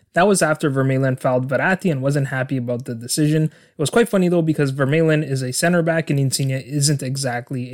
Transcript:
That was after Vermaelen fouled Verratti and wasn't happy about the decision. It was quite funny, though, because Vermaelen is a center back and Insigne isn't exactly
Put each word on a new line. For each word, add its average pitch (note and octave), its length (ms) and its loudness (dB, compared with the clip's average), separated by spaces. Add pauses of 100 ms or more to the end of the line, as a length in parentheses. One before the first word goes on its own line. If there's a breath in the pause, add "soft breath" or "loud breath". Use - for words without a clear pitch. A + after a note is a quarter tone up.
(140)
That F3 140 4
was G3 140 4
after D#3 300 2
Vermaelen C3+ 480 0
fouled B2+ 280 0
Verratti E3 440 0
and C3 100 -4
wasn't C#3+ 280 0
happy C3 280 -4
about B2 280 -4
the B2 100 -8
decision. D3+ 480 0
It - 340 -8
was C#3+ 140 -2
quite A#3 180 4
funny, F#3 180 2
though, F3 140 2
because D3+ 320 0
Vermaelen D#3 500 2
is C3+ 200 -4
a B2+ 100 -6
center E3+ 300 2
back E3 260 0
and C#3 100 0
Insigne C3+ 300 0
isn't C#3 540 -2
exactly B2+ 720 -6